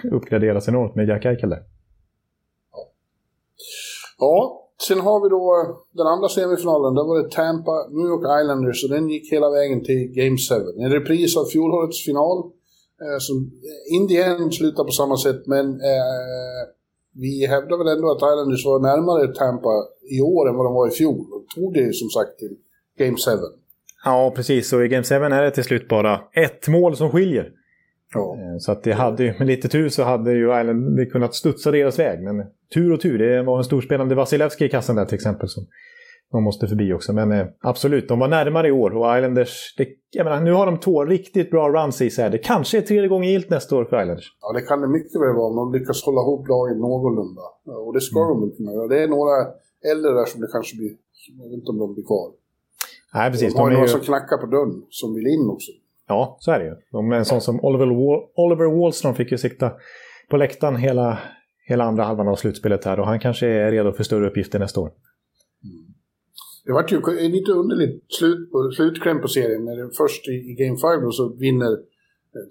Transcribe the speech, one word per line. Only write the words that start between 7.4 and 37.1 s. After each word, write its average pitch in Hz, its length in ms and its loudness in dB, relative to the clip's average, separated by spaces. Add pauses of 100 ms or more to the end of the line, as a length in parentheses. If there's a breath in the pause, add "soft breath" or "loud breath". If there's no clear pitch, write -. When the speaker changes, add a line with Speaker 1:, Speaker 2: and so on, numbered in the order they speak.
Speaker 2:
New 156 160 -2
York 170 180 -2 (180)
Islanders, 131 420 -2
och 131 60 -2
den 156 180 -2
gick 156 240 -6
hela 147 180 2
vägen 143 340 0
till 131 180 0 (160)
Game 131 200 2
seven. 104 360 -2 (100)
En 131 80 2
repris 165 440 2
av 156 80 2
fjolårets 165 600 0
final, 156 340 0 (680)
eh, 143 140 -6
som 135 180 -4 (600)
in 196 120 2
the 175 140 4
end 175 320 0
slutar 156 300 0
på 127 60 -4
samma 139 260 0
sätt, 135 300 0
men, 139 280 0
eh, 127 880 -4 (520)
vi 135 320 -2
hävdar 139 320 2
väl 165 180 2
ändå 160 140 2
att 139 120 0 (100)
Islanders 139 340 0
var 135 140 4
närmare 143 540 2
Tampa 117 380 0 (440)
i 131 40 2
år 151 280 4
än 123 80 0
vad 127 100 2
de 123 80 0
var 123 140 4
i - 20 0
fjol. 156 440 0
Och - 100 -12 (100)
tog 180 200 -4
det, 123 200 2
som 113 140 -6
sagt, 104 300 -4
till 101 160 -12 (440)
Game 127 180 0
seven. 110 360 -2 (520)
Speaker 1:
Ja, 127 320 4
precis. 127 360 0
Och 123 120 4
i 120 40 0
Game 127 160 0
seven 139 280 0
är 135 100 2
det 143 80 2
till 135 140 -2
slut - 240 -2
bara 104 320 2 (120)
ett - 360 0
mål 170 280 4
som 151 140 0
skiljer. 151 420 0 (640)
Speaker 2:
Ja. 101 240 -4
Speaker 1:
Eh, 87 200 -10
så 104 140 -4
att 101 100 -4
det 113 100 0
hade 117 320 0
ju, 117 140 0
med 135 80 0
lite 131 220 0
tur 151 200 0
så 135 140 -2
hade 120 300 0
ju 120 280 2
Islanders 123 520 0
kunnat 120 220 0
studsa - 360 -2
deras 143 280 2
väg. 101 240 0
Men 101 220 -6 (300)
tur 170 180 4
och 160 80 0
tur, 143 180 0
det 120 240 4
var 127 160 0
en 127 60 0
storspelande 131 500 0
Vasilevski 147 500 0
i 139 40 0
kassen 120 280 0
där 101 80 2
till 101 100 -4
exempel 101 340 -4
som - 180 -12 (680 loud breath)
de 117 120 0
måste 104 240 -2
förbi 104 240 0
också. 87 200 -4